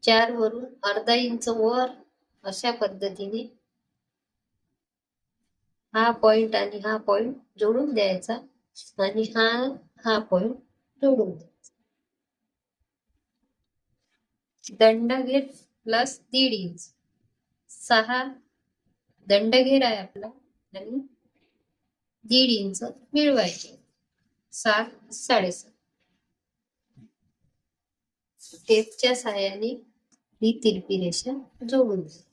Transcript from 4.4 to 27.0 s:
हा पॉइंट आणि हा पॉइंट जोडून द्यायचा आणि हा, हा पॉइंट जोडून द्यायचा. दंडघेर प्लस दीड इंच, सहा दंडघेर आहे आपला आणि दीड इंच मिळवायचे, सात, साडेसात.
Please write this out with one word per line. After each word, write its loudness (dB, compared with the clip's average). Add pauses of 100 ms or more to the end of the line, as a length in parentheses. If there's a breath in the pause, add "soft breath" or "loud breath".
हा 2
पॉइंट 4
आणि -4
हा -4
पॉइंट 0 (240)
जोडून 0
द्यायचा -2 (640)
आणि 0 (140)
हा, 2 (560)
हा 0
पॉइंट -2 (460)
जोडून 2
द्यायचा. -18 (3000)
दंडघेर 4 (400)
प्लस -2 (140)
दीड 2
इंच, -8 (800)
सहा 0 (1040)
दंडघेर 4
आहे 0
आपला -14 (460)
आणि -10 (1300)
दीड 2
इंच -2 (320)
मिळवायचे, 0 (800)
सात, -4
साडेसात. -2 (3000)